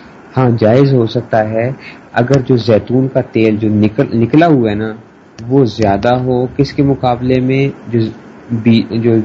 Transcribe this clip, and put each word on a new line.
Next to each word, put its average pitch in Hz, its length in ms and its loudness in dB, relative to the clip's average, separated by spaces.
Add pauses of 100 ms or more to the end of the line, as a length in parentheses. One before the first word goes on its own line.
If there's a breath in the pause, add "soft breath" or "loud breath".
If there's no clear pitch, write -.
(380 loud breath)
ہاں 127 120 2 (100)
جائز 131 340 4
ہو 120 120 2
سکتا 110 440 -4
ہے 113 220 -4 (420 loud breath)
اگر 123 260 0
جو 127 180 0
زیتون 117 500 0
کا 131 140 -2
تیل 110 360 0
جو 110 120 -2
نکل، 107 500 0
نکلا 151 280 2
ہوا 127 220 2
ہے 101 60 -4
نا 110 180 -6 (540)
وہ 135 180 2
زیادہ 107 500 0
ہو 127 300 -2 (120)
کس 139 160 0
کے 143 100 0
مقابلے 127 560 0
میں؟ 135 520 -4
جو 117 80 0 (520)
بی-، 113 380 2
جو 117 220 0 (140)